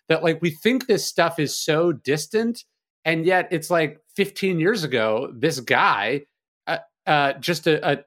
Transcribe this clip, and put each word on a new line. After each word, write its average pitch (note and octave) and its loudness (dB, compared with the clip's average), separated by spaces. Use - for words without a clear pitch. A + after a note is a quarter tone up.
that, D#3+ 2
like, E3 0
we E3+ 0
think B3 0
this G3+ 2
stuff E3 0
is C#3 -2
so E3 2
distant. E3 -2
And D#3+ -2
yet F3+ 2
it's D#3 -4
like E3 0
fifteen F#3 -2
years F#3 0
ago, A#2+ -2
this C3+ -2
guy, B2+ 2
uh, E3 -4
uh, C#3+ 2
just D#3+ -4
a, D#3 2
a, C#3 -4